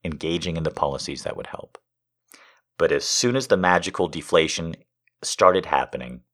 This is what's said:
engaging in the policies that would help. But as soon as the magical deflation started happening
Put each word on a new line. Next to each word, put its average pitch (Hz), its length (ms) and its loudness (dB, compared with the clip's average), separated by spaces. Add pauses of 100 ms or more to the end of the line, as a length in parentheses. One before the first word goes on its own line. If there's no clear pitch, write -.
engaging 82 520 -4
in 80 80 -4
the 76 80 -2
policies 69 520 -4
that - 120 -8
would - 120 -10
help. - 320 -16 (960)
But 80 140 4
as 71 140 0
soon 123 300 0
as 131 120 -2
the 101 100 4
magical 90 500 4
deflation 82 680 0 (480)
started 92 420 2
happening 62 560 -4 (120)